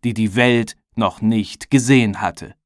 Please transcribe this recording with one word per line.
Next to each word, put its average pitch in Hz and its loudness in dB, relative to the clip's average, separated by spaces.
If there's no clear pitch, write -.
die 117 -4
die 107 -2
Welt 120 2
noch 104 -2
nicht 107 -2
gesehen 120 2
hatte. - -8